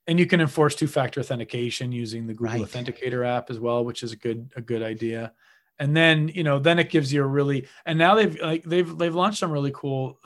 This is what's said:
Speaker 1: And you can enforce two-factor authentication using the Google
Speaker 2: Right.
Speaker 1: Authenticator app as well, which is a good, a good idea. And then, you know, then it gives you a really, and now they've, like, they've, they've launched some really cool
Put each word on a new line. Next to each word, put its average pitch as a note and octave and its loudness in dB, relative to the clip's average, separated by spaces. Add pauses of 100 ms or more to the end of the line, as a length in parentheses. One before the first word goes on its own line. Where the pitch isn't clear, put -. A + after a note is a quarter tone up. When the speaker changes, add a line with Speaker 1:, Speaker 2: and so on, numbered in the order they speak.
Speaker 1:
And E3+ 2
you F3 6
can F3 4
enforce D3+ 2
two-factor C#3 -2
authentication A#2+ -6
using A#2 -6
the A2+ -6
Google A2+ -4
Speaker 2:
Right. - -2
Speaker 1:
Authenticator B2 -4
app B2 -2
as A#2 -8
well, A#2+ 0
which A#2+ -8
is A2+ -8
a - -14
good, A#2 -6
a B2 -10
good A2+ -4
idea. A2+ -6 (460)
And D3 0
then, D#3+ 4
you E3+ -4
know, C#3+ 2
then E3+ 4
it E3 0
gives C#3+ 2
you C#3+ 2
a C#3 0
really, C#3 0 (180)
and D#3+ 0
now F3+ 6
they've, G3+ 2
like, E3 -2
they've, E3+ 0
they've E3+ 0
launched G3 0
some F3 -2
really C#3+ 0
cool C3 -4